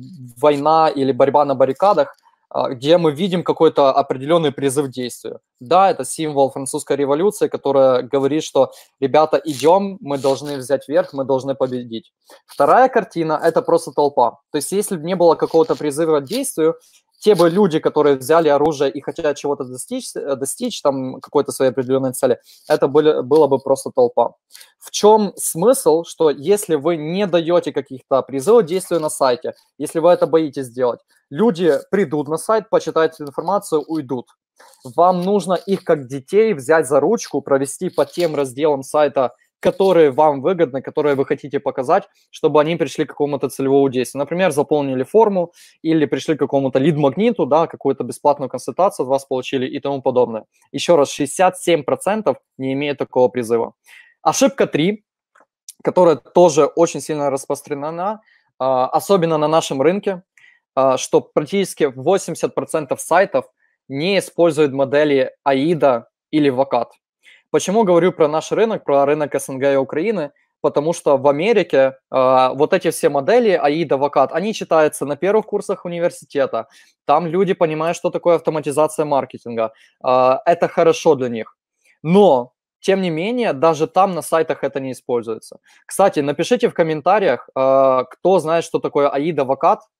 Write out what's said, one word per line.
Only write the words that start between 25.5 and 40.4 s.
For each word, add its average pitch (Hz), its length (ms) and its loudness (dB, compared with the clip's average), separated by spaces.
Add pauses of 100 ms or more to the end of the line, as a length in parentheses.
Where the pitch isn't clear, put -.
что - 260 0
если 165 460 -2
вы 160 220 -2
не 175 280 -4
даёте 170 460 0
каких-то 131 500 -4
призывов 156 420 2
к - 20 -6
действию 175 340 -2
на 151 100 -4
сайте, 123 440 -2 (240)
если 151 220 -6
вы 170 100 4
это 175 160 4
боитесь 143 400 -2
сделать, 120 340 -4 (300)
люди 170 420 0 (180)
придут 151 380 -2
на 156 80 -4
сайт, 220 320 -2
почитают 160 520 0
информацию, 156 680 -4
уйдут. 135 380 -6 (720)
Вам 175 260 2
нужно 185 320 -2
их 185 300 -4
как 151 220 0
детей 196 480 0
взять 147 320 0
за 139 140 2
ручку, 156 400 -2
провести 139 480 -2
по 147 160 -2
тем 165 300 -4
разделам 139 480 -2
сайта, 143 480 0 (300)
которые 175 500 4
вам 139 320 2